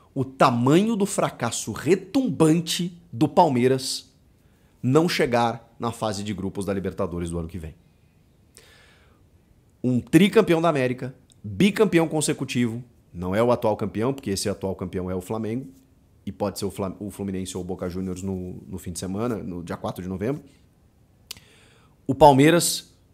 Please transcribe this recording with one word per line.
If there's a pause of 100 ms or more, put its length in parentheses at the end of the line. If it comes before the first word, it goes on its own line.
(140)
o
tamanho
do
fracasso
retumbante (120)
do
Palmeiras (680)
não
chegar
na
fase
de
grupos
da
Libertadores
do
ano
que
vem. (2000)
Um
tricampeão
da
América, (280)
bicampeão
consecutivo, (320)
não
é
o
atual
campeão,
porque
esse
atual
campeão
é
o
Flamengo, (580)
e
pode
ser
o
Flam-,
o
Fluminense
ou
o
Boca
Juniors
no,
no
fim
de
semana,
no
dia
quatro
de
novembro. (1600)
O
Palmeiras (220)